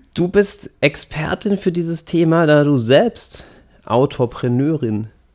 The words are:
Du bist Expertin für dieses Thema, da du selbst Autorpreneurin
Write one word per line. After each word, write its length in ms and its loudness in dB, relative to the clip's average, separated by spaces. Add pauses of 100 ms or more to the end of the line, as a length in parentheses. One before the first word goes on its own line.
(140)
Du 140 -2
bist 420 -2 (120)
Expertin 760 -4
für 140 -2
dieses 320 -6
Thema, 420 2
da 200 4
du 120 4
selbst 680 0 (400)
Autorpreneurin 1200 -2 (280)